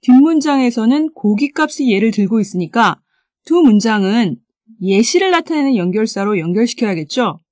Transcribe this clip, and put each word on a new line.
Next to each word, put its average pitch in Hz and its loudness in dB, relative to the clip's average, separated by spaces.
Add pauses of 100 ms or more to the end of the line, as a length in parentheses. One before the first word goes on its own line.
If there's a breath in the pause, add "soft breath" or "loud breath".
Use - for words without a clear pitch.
뒷문장에서는 277 2
고기값의 277 -2
예를 208 0
들고 208 -2
있으니까 190 -2 (460)
두 339 2
문장은 208 2 (440)
예시를 233 0
나타내는 302 -2
연결사로 202 -2
연결시켜야겠죠? 196 -4 (120)